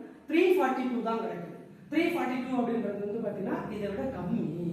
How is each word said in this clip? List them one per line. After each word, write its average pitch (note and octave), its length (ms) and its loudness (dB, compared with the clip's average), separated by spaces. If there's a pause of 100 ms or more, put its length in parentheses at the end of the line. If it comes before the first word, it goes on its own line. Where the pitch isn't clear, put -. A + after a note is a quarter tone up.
(300)
த்ரீ E4 120 6 (140)
ஃபார்ட்டி C4 380 2
டூ G#3+ 160 0
தான் A3+ 160 0
கிடைக்குது. F3 340 -8 (320)
த்ரீ D#4 120 4 (120)
ஃபார்ட்டி B3+ 300 0
டூ C4 160 -2
அப்படின்றது G3+ 440 0
வந்து G#3+ 220 -2
பாத்தீங்கன்னா G3 320 -2 (160)
இதை G3+ 160 -2
விட C4 140 -2 (120)
கம்மி. - 260 0 (280)